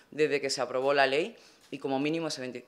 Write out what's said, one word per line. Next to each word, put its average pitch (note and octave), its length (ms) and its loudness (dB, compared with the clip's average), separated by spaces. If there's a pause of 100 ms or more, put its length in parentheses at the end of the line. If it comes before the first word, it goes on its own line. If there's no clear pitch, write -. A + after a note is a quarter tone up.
(100)
desde C#3+ 280 2
que C#3 120 -2
se C3+ 100 -2
aprobó B2+ 320 2
la C#3 140 6
ley, D#3+ 280 0 (360)
y C#3+ 80 -8
como C3+ 200 -2
mínimo D#3 300 -2
ese C#3+ 140 -8
veinte, B2 260 -10